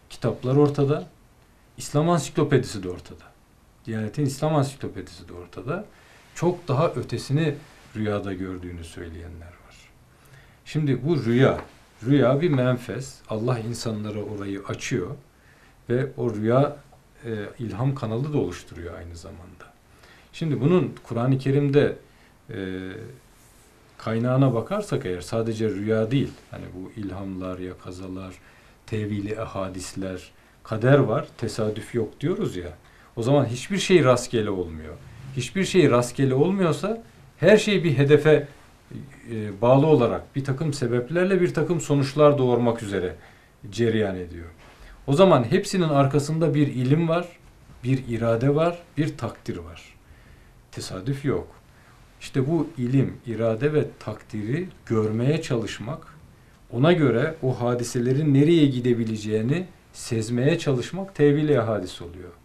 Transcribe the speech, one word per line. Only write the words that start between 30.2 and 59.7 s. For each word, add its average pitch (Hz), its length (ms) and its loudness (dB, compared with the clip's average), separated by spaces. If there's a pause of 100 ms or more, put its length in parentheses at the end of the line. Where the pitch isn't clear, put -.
kader 120 360 4
var, 117 280 0 (100)
tesadüf 107 580 -6
yok 110 240 -4
diyoruz 165 360 -2
ya. 87 220 -12 (380)
O 113 80 -4
zaman 135 220 4
hiçbir 127 320 -4
şey 175 260 6
rastgele 117 460 4
olmuyor. 80 440 -6 (440)
Hiçbir 180 280 -2
şey 156 240 6
rastgele 123 440 2
olmuyorsa 185 680 0 (340)
her 202 200 4
şey 202 260 0
bir 147 140 0
hedefe, 143 500 4 (840)
e, 104 300 -6
bağlı 135 260 6
olarak 120 480 4
bir 135 80 -2
takım 139 300 -2
sebeplerle 160 680 0
bir 175 120 0
takım 160 280 0
sonuçlar 143 560 4
doğurmak 120 460 2
üzere 95 320 -4 (540)
cereyan 110 460 0
ediyor. 85 320 -12 (600)
O 135 60 2
zaman 160 300 8
hepsinin 175 460 0
arkasında 147 640 2
bir 147 140 4
ilim 135 420 2
var, 175 180 0 (560)
bir 127 240 0
irade 117 480 2
var, 170 240 0 (180)
bir 147 200 -2
takdir 107 400 -8
var. 85 380 -18 (760)
Tesadüf 117 540 -8
yok. 92 220 -2 (720)
İşte 131 260 -2
bu 160 200 0 (100)
ilim, 120 480 0
irade 113 480 0
ve 135 120 2 (140)
takdiri 117 680 -6 (160)
görmeye 113 560 2
çalışmak, 113 760 -6 (540)
ona 143 220 4
göre 147 500 2
o 131 180 -2
hadiselerin 123 720 0
nereye 151 320 6
gidebileceğini 117 1000 0 (280)